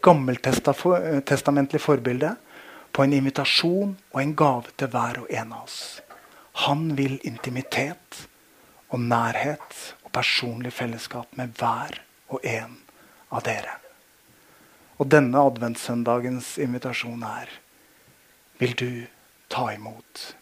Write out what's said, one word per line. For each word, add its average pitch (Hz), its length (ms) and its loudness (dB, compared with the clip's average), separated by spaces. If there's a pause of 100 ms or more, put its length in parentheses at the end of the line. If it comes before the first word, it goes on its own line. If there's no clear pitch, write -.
gammeltestamentlig 143 1800 4
forbilde 131 540 2 (580)
på 139 100 4
en 143 140 6
invitasjon 170 800 2 (160)
og 135 80 0
en 147 160 0
gave 135 400 4
til 127 160 -2
hver 120 300 -2
og - 100 -8
en 113 240 -6
av - 80 -14
oss. - 160 -12 (880)
Han 156 240 0
vil 135 320 0
intimitet 135 1000 -6 (680)
og 123 80 -2
nærhet 117 760 0 (260)
og - 80 -12
personlig 123 640 -2
fellesskap 117 560 -8
med 123 240 -8
hver 117 400 -2 (320)
og - 160 -6
en 117 320 -6 (560)
av - 160 -4
dere. 101 300 -6 (1200)
Og 135 80 0
denne 139 320 8
adventssøndagens 120 1200 0
invitasjon 120 640 -4
er: - 240 -10 (1120)
Vil 123 160 0
du 123 280 -4 (440)
ta 120 240 -2
imot - 680 -16